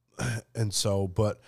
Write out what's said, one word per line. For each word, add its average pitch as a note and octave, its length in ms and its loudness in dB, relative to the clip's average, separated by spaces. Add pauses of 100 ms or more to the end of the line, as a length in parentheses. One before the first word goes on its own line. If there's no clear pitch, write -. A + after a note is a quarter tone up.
(180)
<clears throat> A#2 360 -6
and A2 180 0
so, G2 360 0
but G2+ 400 0